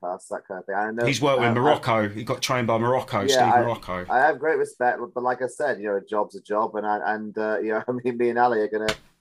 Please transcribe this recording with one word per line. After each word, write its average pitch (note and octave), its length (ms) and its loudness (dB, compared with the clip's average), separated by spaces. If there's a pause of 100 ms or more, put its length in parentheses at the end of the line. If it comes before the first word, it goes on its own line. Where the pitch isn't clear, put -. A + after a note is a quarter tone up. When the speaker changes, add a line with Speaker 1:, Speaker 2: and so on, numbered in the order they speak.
Speaker 1:
past, F#2 280 -8
that G2 180 -10
kind F#2 120 -8
of - 60 -16
thing. G2 100 -6
I G#2+ 140 -2
know, A#2 160 -2
Speaker 2:
He's A#2+ 160 0
worked C3+ 200 2
with A#2+ 80 2
Speaker 1:
uh, A2+ 40 2
Speaker 2:
Morocco. A#2 560 2
He A2 140 -10
got B2 180 -4
trained B2 240 0
by A2+ 140 2
Morocco, A#2+ 420 0
Speaker 1:
Yeah, G2 60 -2
Speaker 2:
Steve A#2+ 260 4
Speaker 1:
I, A#2+ 80 6
Speaker 2:
Morocco. F#2 480 -4
Speaker 1:
I - 100 2
have C#3+ 200 4
great D3+ 180 0
respect, B2 440 0
but, A#2+ 120 -10
but B2 100 -4
like B2+ 200 -2
I B2+ 40 0
said, B2+ 320 -2
you G#2 80 -6
know, G2+ 100 0
a G2 40 -2
job's G#2 340 -2
a F#2 60 -14
job, G#2+ 360 -2
and G#2 100 -4
I, G#2 260 0
and, G#2+ 240 -8
uh, G#2+ 220 0
you G#2+ 120 -2
know, A2 120 -2
<laughs> - 40 -14
I B2+ 40 -2
mean, B2 260 -4
me A#2+ 120 2
and A#2 100 0
Ali A#2+ 220 4
are G#2+ 80 0
gonna, G#2+ 260 -2 (260)